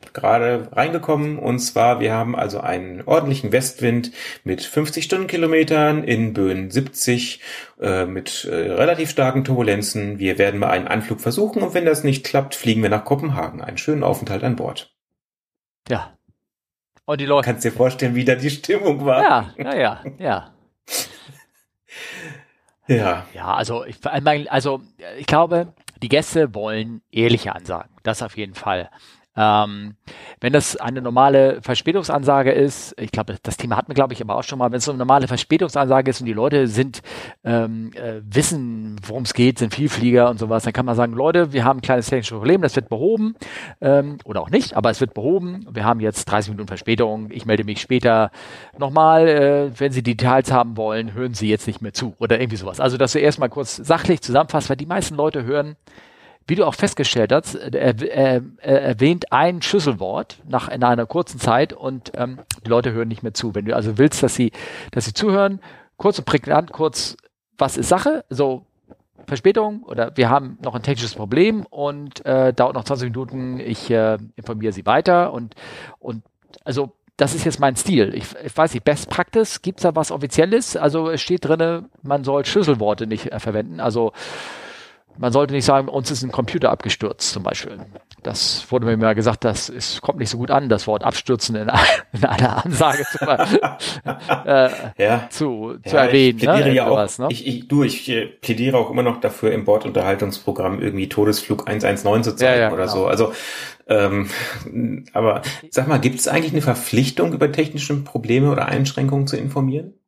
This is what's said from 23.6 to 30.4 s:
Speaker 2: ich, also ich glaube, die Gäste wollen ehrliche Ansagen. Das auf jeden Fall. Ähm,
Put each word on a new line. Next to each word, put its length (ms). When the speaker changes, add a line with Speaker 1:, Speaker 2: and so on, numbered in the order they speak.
Speaker 2:
ich, 140
also 300
ich 100
glaube, 420
die 60
Gäste 480
wollen 460
ehrliche 420
Ansagen. 360
Das 180
auf 160
jeden 180
Fall. 360
Ähm, 580